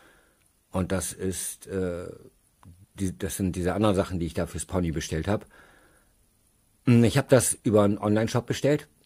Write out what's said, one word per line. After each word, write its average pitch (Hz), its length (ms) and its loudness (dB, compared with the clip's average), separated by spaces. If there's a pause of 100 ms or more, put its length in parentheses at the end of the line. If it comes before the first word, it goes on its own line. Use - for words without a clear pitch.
(680)
Und 92 220 -2
das 92 220 -4
ist, - 540 -8
äh, 90 440 -6 (840)
die, 92 220 -4
das 92 200 -8
sind 90 180 -2
diese 90 180 -2
anderen 101 220 2
Sachen, 95 240 -2
die 85 60 -4
ich 80 80 -8
da 85 140 -4
fürs - 180 -10
Pony 90 260 -2
bestellt 80 380 -4
hab. - 160 -2 (1400)
Mm, 117 220 6
ich 107 120 2
hab - 120 -2
das - 340 4
über 104 200 4
einen 101 140 2
Online-Shop 107 480 0
bestellt 143 440 -2 (160)